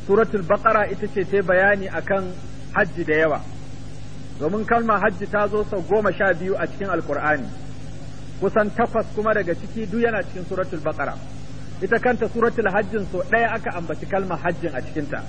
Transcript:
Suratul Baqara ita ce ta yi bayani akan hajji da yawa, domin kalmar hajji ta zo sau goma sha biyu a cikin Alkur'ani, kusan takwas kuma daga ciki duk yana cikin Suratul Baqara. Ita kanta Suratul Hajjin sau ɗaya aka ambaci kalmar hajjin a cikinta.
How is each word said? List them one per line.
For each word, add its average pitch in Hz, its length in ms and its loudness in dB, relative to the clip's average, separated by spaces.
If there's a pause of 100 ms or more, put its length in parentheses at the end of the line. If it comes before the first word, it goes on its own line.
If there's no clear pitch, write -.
Suratul 208 400 4
Baqara 208 480 4
ita 202 160 -4
ce 202 160 0
ta 156 140 0
yi 202 40 4
bayani 190 460 4
akan 170 360 -2 (500)
hajji 175 320 2
da 156 100 2
yawa, 156 240 4 (1000)
domin 202 260 -2
kalmar 226 340 4
hajji 202 300 0
ta 208 180 2
zo 208 160 0
sau 196 180 -2
goma 202 300 2
sha 190 220 4
biyu 185 240 0
a 170 100 0
cikin 196 220 -6
Alkur'ani, 147 580 0 (960)
kusan 214 340 4
takwas 226 300 2 (100)
kuma 214 180 2
daga 180 220 2
ciki 214 300 -6
duk 214 180 0
yana 226 200 2
cikin 180 200 -8
Suratul 185 400 -4
Baqara. 151 300 -2 (680)
Ita 214 180 4
kanta 233 280 2
Suratul 226 400 2
Hajjin 196 440 0
sau - 100 -2 (100)
ɗaya 226 220 4
aka 226 240 -4
ambaci 156 280 -6
kalmar 190 340 -2
hajjin 170 360 -2
a 127 60 -4
cikinta. 143 480 -4